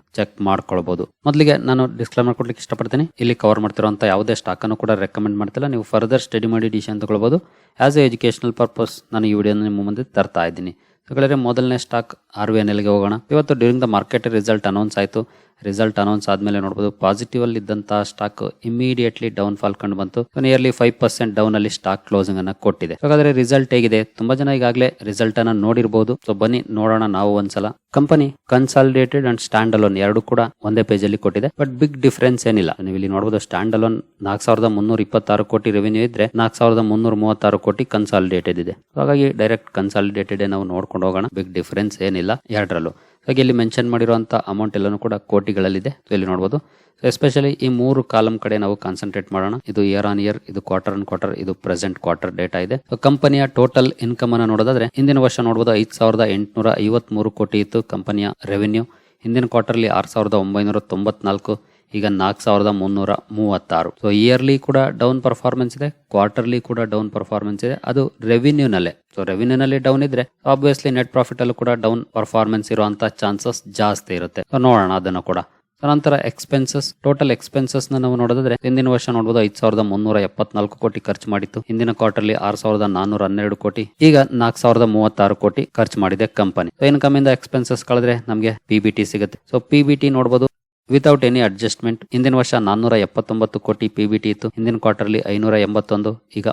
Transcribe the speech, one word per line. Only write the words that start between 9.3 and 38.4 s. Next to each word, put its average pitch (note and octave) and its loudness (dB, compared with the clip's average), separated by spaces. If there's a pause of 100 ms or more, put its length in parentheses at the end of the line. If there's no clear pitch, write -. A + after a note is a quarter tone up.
ವಿಡಿಯೋನ G#2 0
ನಿಮ್ಮ G#2 -4
ಮುಂದೆ G#2+ -6
ತರ್ತಾ F2+ -2
ಇದ್ದೀನಿ. F2 -8 (320)
So C3+ -12
ಗೆಳೆಯರೇ, C#3 2
ಮೊದಲನೇ B2+ 0
ಸ್ಟಾಕ್ - -6 (200)
ಆರ್ G#2 -2
ವಿ A2 4
ಎನ್ G#2 2
ಎಲ್ G#2 0
ಗೆ G#2 -2
ಹೋಗೋಣ. G2+ 2 (160)
ಇವತ್ತು D3 2
during A#2+ 2
the B2 0
market A2 -2
result G#2+ 0
announce G#2 -2
ಆಯ್ತು. - -6 (100)
ರಿಸಲ್ಟ್ G#2 0
ಅನೌನ್ಸ್ G2+ 0
ಆದ್ಮೇಲೆ G2+ -2
ನೋಡ್ಬೋದು, G2 -4
ಪಾಸಿಟಿವ್ G#2+ -2
ಅಲ್ಲಿ A#2 -2
ಇದ್ದಂತ G#2 -6
ಸ್ಟಾಕ್ G#2 -4 (240)
immediately A#2+ -2
ಡೌನ್ G2+ -2
ಫಾಲ್ G2+ -4
ಕಂಡು G2+ -4
ಬಂತು. G2 -4
So - -10
nearly C3 4
five A#2+ 4
percent A2+ -2
ಡೌನ್ G#2+ 2
ಅಲ್ಲಿ G#2 0
ಸ್ಟಾಕ್ - -6
ಕ್ಲೋಸಿಂಗ್ G2 0
ಅನ್ನ F#2+ -6
ಕೊಟ್ಟಿದೆ. F2+ -2
So - -10
ಹಾಗಾದ್ರೆ D3 4
ರಿಸಲ್ಟ್ C3 2
ಹೇಗಿದೆ? A2 2
ತುಂಬಾ - -4
ಜನ C#3 -2
ಈಗಾಗಲೇ B2+ 0
ರಿಸಲ್ಟ್ G#2+ -2
ಅನ್ನ A2+ 0
ನೋಡಿರ್ಬೋದು. A2 0
So - -6
ಬನ್ನಿ A2+ 0
ನೋಡೋಣ A2 0
ನಾವು G2+ 0
ಒಂದ್ಸಲ. G2+ -2 (240)
ಕಂಪನಿ C#3+ 2 (160)
consolidated C3 4
and A#2+ 0
stand A2 2
alone G2+ 2
ಎರಡು G#2 2
ಕೂಡ A#2 0 (220)
ಒಂದೇ A2 2
ಪೇಜ್ G#2 0
ಅಲ್ಲಿ G2+ 0
ಕೊಟ್ಟಿದೆ, G2+ -2
but D3 -4
ಬಿಗ್ C#3 -2
ಡಿಫರೆನ್ಸ್ B2+ 2
ಏನಿಲ್ಲ. G2+ 2 (100)
ನೀವು F#2+ -6
ಇಲ್ಲಿ F#2+ -4
ನೋಡ್ಬೋದು, G#2 0
stand G#2 -4
alone A2 0 (180)
ನಾಲ್ಕು G2+ -4
ಸಾವಿರದ A2 4
ಮುನ್ನೂರ G#2+ 0
ಇಪ್ಪತ್ತಾರು G#2 0
ಕೋಟಿ A2 -2
ರೆವಿನ್ಯೂ G#2+ 0
ಇದ್ರೆ, A2+ -2
ನಾಲ್ಕು A2+ 0
ಸಾವಿರದ A#2 4
ಮುನ್ನೂರ A2 0
ಮೂವತ್ತಾರು G#2+ 0
ಕೋಟಿ G#2 -2
ಕನ್ಸಾಲಿಡೇಟೆಡ್ F#2 0